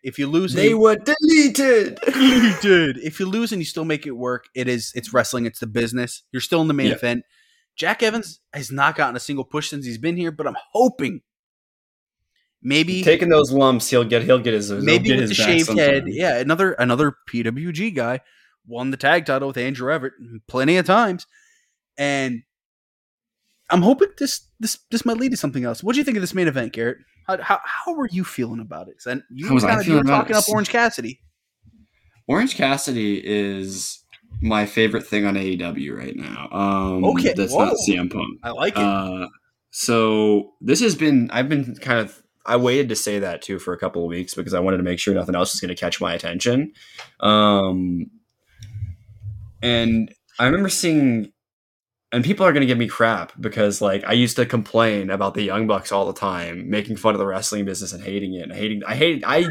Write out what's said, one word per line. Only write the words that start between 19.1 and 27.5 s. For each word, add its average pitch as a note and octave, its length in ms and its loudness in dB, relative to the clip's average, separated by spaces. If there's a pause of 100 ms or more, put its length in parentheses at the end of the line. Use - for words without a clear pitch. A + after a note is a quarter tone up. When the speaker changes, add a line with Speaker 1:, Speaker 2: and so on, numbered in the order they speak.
Speaker 1:
title C#3 220 0
with C3+ 80 -8
Andrew C3 360 -2
Everett C#3 220 -4 (340)
plenty C3+ 280 2
of F3+ 100 2
times. G3 400 2 (680)
And C3+ 460 -2 (1300)
I'm F#3 120 4
hoping C4+ 260 4 (100)
this, - 220 -4 (200)
this, A3 180 -6 (120)
this A3+ 140 -4
might A#3 140 -2
lead C4 120 -2
to B3+ 60 -2
something C3+ 280 -4
else. A#2 180 -6
What G#3 100 -2
do C4 60 0
you D4 60 0
think B3+ 120 -2
of G3+ 60 -2
this F3 120 -6
main F3+ 140 0
event, C3 240 -2
Garrett? A#2 260 -4 (280)
How, F#3+ 160 -2
how, - 200 0